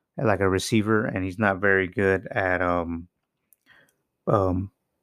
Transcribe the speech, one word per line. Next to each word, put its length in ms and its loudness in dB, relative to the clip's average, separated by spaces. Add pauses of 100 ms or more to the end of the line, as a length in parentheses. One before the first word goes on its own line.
(160)
like 240 0
a 80 2
receiver, 580 0
and 180 -4
he's 140 -8
not 220 0
very 260 2
good 460 0
at, 280 0
um, 460 -2 (1200)
um, 460 0 (300)